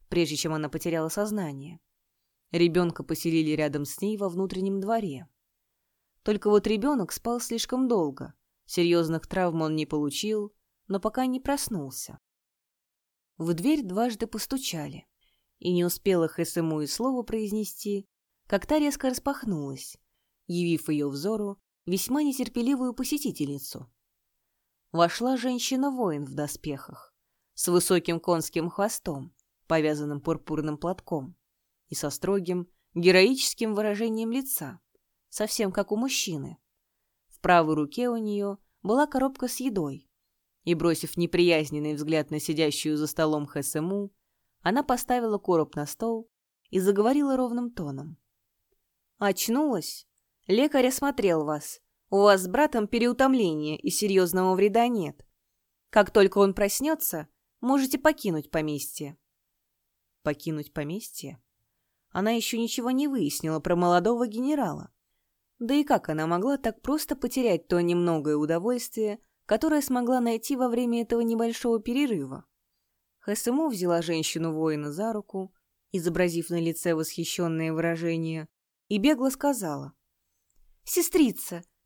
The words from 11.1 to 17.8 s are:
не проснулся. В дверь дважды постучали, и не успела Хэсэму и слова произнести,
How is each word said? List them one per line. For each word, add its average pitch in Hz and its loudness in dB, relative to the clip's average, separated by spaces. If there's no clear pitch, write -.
не 262 -2
проснулся. 214 -6
В 165 -2
дверь 262 2
дважды 214 -2
постучали, 180 -8
и 180 -2
не 175 2
успела 175 2
Хэсэму 160 -2
и 147 -4
слова 247 -2
произнести, 208 -4